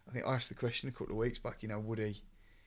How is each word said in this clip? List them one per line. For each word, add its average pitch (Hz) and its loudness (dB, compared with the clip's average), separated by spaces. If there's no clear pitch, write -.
I - -10
think 123 0
I 131 4
asked 123 2
the 101 -6
question 120 0
a 123 -2
couple - -4
of 104 0
weeks 120 4
back, - -6
you 107 -2
know, 104 0
would 110 0
he 104 0